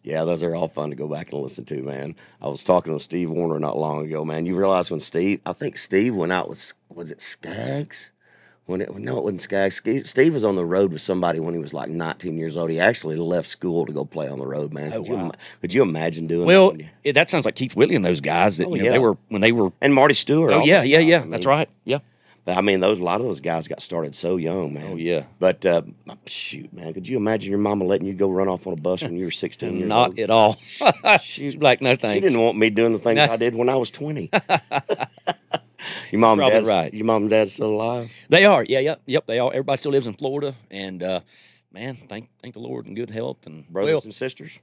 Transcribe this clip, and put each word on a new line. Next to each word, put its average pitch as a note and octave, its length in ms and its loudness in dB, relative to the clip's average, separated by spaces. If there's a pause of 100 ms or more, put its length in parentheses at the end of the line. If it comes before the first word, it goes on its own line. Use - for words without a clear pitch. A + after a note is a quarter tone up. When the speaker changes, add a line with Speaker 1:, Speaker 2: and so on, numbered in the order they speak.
Speaker 1:
Yeah, D#2+ 220 -4
those E2+ 200 -2
are E2 100 -2
all E2 140 -4
fun D2+ 220 -6
to C#2+ 60 -12
go D2+ 120 -8
back D2+ 240 -10
and D2 100 -8
listen C2 220 -12
to, C#2 180 -10
man. C#2+ 320 -10 (260)
I - 60 -10
was C#2 160 -8
talking E2+ 340 2
to D2 60 -8
Steve F2 260 -4
Warner D#2+ 300 -2
not D2+ 180 -4
long D2+ 300 -4
ago, D#2 180 -6
man. D#2+ 220 -4
You F2+ 100 -4
realize F#2+ 320 0
when D#2 120 -8
Steve, F#2 440 -2
I F2 80 -8
think - 240 -10
Steve A2 380 0
went F2 180 -2
out F#2 160 -2
with, - 240 -10 (180)
was E2+ 200 -14
it - 100 -16
Skaggs? B2 920 -8 (560)
When F#2 140 -4
it, - 160 -8
no, A#2+ 220 -6
it - 60 -4
wasn't F#2+ 160 -4
Skaggs. G2 360 0
Steve, C3 320 -4
Steve D#3 240 4
was B2 120 -2
on G2+ 100 4
the F2 100 0
road F#2 280 2
with D#2 80 -8
somebody F2 400 0
when E2+ 140 -4
he E2+ 60 -4
was, D2 140 -10
like, C#2+ 140 -8
nineteen E2 480 -6
years D#2+ 200 -6
old. E2 140 -2
He D#2+ 80 -2
actually E2 380 0
left E2+ 320 -2
school E2+ 360 -2
to B1 80 -8
go C#2+ 120 -6
play D2+ 240 -8
on C2+ 100 -10
the C2+ 80 -8
road, D2 260 -6
man. D2 200 -8
Speaker 2:
Oh, A2+ 60 -6
Speaker 1:
Could - 100 -8
you A#2+ 60 -4
Speaker 2:
wow. G2+ 100 -4
Speaker 1:
ima-, E2 80 -8 (280)
could F2 140 -6
you C#3 80 4
imagine E2 460 -2
doing E2+ 180 0
Speaker 2:
Well, F#3 260 8
Speaker 1:
that? D#2 100 -12 (200)
Speaker 2:
it, C#3+ 120 -2
that D#3+ 140 4
sounds D3+ 160 -2
like G#2+ 120 -2
Keith C3 180 -6
Whitley C3 220 4
and G2 80 2
those E2+ 160 2
guys E2+ 380 2
that, F2+ 100 0
Speaker 1:
Oh, - 60 -4
Speaker 2:
you - 80 -2
know, - 40 0
Speaker 1:
yeah. A#2+ 60 4
Speaker 2:
they C3 80 4
were, A2 160 4 (120)
when G#2+ 120 -4
they A2+ 120 4
were G#2+ 280 2
Speaker 1:
And C#3 120 4
Marty C#3 220 6
Stewart D3+ 380 2
Speaker 2:
Oh, A2+ 80 6
Speaker 1:
all C3 60 4
Speaker 2:
yeah, F3 160 6
Speaker 1:
the C3+ 60 2
Speaker 2:
yeah, D3+ 100 6
Speaker 1:
time. E3 100 6
Speaker 2:
yeah. E3+ 80 6
Speaker 1:
I B2 140 -2
Speaker 2:
That's G#2+ 160 -2
Speaker 1:
mean, C#3 100 4
Speaker 2:
right. D#3+ 120 -2 (160)
Yeah. C#3 140 -2 (460)
Speaker 1:
but, F2+ 120 0
I F#2+ 40 2
mean, G2 200 2
those, G2 180 2
a F2+ 60 -4
lot F#2 160 0
of B2+ 80 -4
those E2 100 -4
guys E2 300 -4
got - 120 -10
started D#2+ 360 -6
so F2+ 200 -2
young, D#2+ 380 -4
man. D#2 200 -10
Speaker 2:
Oh, - 20 -8
yeah. E2 300 -2 (120)
Speaker 1:
But, F2+ 260 2
uh, E2+ 180 4 (440)
shoot, - 460 -12
man, E2+ 200 -12
could F2+ 140 -12
you B2+ 120 -4
imagine G#2 320 -2
your G2+ 100 0
mama G2+ 240 0
letting F#2+ 240 0
you G2 60 -6
go F#2+ 180 0
run F#2+ 160 0
off F2+ 180 -4
on F#2 60 -6
a E2 100 -6
bus F2+ 220 -2
when E2+ 120 -8
you F#2 100 -6
were E2 40 -6
sixteen - 460 -8
years F#2+ 120 -4
Speaker 2:
Not A#2+ 200 4
Speaker 1:
old? A#2 100 -8
Speaker 2:
at G#2+ 120 -4
all. A2 260 8
<laughs> - 640 2
Speaker 1:
She, - 220 -12
Speaker 2:
She's C#3 140 -6
like, C#3+ 240 4
"No, C3 120 2
Speaker 1:
she C3+ 60 4
Speaker 2:
thanks." G#2 280 0
Speaker 1:
didn't A#2+ 140 4
want A2+ 180 4
me A2+ 120 6
doing A2+ 240 4
the G2+ 40 -2
things A2+ 160 2
Speaker 2:
No. D3 120 6
Speaker 1:
I A2+ 100 0
did A#2 180 0
when A#2+ 140 0
I C3+ 80 2
was B2 160 -2
twenty. C#3+ 420 -8
Speaker 2:
<laughs> G3 60 4 (1700)
Speaker 1:
Your G#2 100 0
mom A2 120 8
and G2+ 80 4
Speaker 2:
Probably - 180 6
Speaker 1:
dad's, A2 100 2
Speaker 2:
right. F#2 260 0
Speaker 1:
your G#2+ 100 -6
mom A2 180 2
and G#2+ 80 0
dad G#2+ 200 4
still G#2+ 200 -4
alive? A2+ 420 -4 (160)
Speaker 2:
They F3+ 160 6
are. E3 200 6
Yeah, C3 160 2
yep, D3 260 -2
yep, C#3 200 -2
they A2+ 120 -2
are. B2 120 2
Everybody C3+ 280 -2
still C#3+ 140 -4
lives C3+ 140 2
in G#2 80 -6
Florida, C#3 400 -6 (160)
and, F#2+ 320 -8
uh, F2+ 180 -2 (520)
man, A#2+ 220 -10
thank, A2+ 340 -16 (120)
thank A#2+ 140 -18
the G#2+ 60 -18
Lord A#2+ 260 -10
in G2 80 -14
good A#2 160 -8
health. G#2+ 360 -8
And D#2 220 -20
Speaker 1:
Brothers G2+ 240 0
Speaker 2:
well, D3 120 2
Speaker 1:
and G#2+ 100 -18
sisters? C3 480 -10